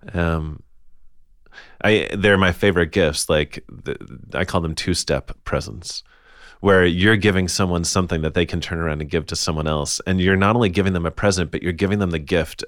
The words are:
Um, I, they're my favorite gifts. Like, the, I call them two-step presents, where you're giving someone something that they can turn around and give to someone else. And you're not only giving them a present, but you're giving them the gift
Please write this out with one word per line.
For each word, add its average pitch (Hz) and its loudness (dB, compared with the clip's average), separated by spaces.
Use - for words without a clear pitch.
Um, 82 -2
I, 104 2
they're 101 6
my 95 4
favorite 87 2
gifts. 80 2
Like, 76 0
the, - -10
I 80 0
call 90 -2
them 80 -4
two-step - -2
presents, - -8
where 95 6
you're 90 4
giving 95 2
someone 87 0
something 85 -2
that 78 -2
they 87 0
can 85 -4
turn 85 -6
around 78 -4
and 76 -10
give 78 -2
to - -8
someone 78 -4
else. 76 -4
And 92 0
you're 95 2
not 98 2
only 117 2
giving 95 0
them 85 -2
a 80 -2
present, 90 -2
but - -8
you're 90 -4
giving 95 0
them 95 0
the 82 -2
gift 78 -4